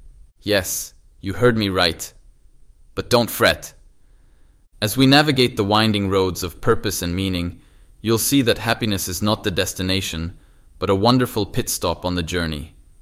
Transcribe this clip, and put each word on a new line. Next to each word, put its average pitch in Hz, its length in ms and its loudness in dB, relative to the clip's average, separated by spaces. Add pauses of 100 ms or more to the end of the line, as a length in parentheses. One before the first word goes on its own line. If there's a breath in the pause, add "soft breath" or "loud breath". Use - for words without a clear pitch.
(420)
Yes, - 540 -2 (260)
you 95 100 -8
heard 120 240 2
me 104 140 0
right. 90 420 0 (800)
But - 160 -6
don't 120 220 2
fret. - 420 0 (1080)
As 107 160 -4
we 131 100 6
navigate 135 480 4
the 107 80 0
winding 104 460 2
roads 92 340 0
of 87 160 -8
purpose 110 420 0
and 87 140 -2
meaning, 87 460 -4 (400 soft breath)
you'll 113 160 2
see 139 240 2
that 117 160 2
happiness 110 500 -2
is 90 140 -6
not 107 240 0
the 107 40 -2
destination, 92 880 -4 (400 soft breath)
but 92 120 -4
a 98 40 4
wonderful 117 520 2
pit - 240 -4
stop - 340 -4
on 90 120 -2
the 87 60 -2
journey. 80 540 -6 (260)